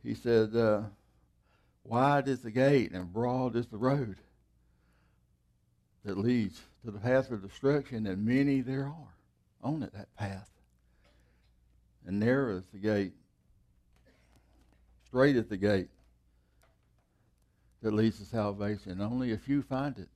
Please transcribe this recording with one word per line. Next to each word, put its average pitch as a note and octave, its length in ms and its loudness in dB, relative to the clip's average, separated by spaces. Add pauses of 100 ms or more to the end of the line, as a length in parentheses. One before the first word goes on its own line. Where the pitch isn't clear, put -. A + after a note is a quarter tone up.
he A#2 120 -6
said, A2+ 420 2
uh, G#2+ 260 4 (1000)
"Wide C3+ 440 2
is B2+ 120 -2
the A#2 100 -10
gate C3 420 4
and F2+ 200 -8
broad B2 420 -2
is A#2+ 120 0
the A2 120 -12
road B2+ 380 0 (1900)
that G2 140 -6
leads A2+ 420 0 (240)
to A#2 60 -8
the G#2 80 -12
path B2+ 320 2
of G#2 120 -6
destruction, C3 640 -2
and G2 180 -2
many C3+ 360 2
there C3+ 260 -4
are D3 280 -12 (480)
on D3 200 -4
it, - 100 -10
that G2 240 -16
path. G2 340 -10 (1600)
And F#2+ 120 -4
narrow A#2+ 380 2
is F#2 160 -10
the G2+ 60 -18
gate, G2+ 340 0 (1900)
straight C3+ 300 4
is A2 120 2
the G#2 80 -4
gate G2 320 2 (1900)
that A2 100 0
leads G#2+ 260 2
to G#2 60 -14
salvation. G2+ 760 -4
Only A#2+ 320 -2
a G#2+ 60 -2
few C#3 240 -2
find C3+ 360 -6
it." F#2+ 180 -14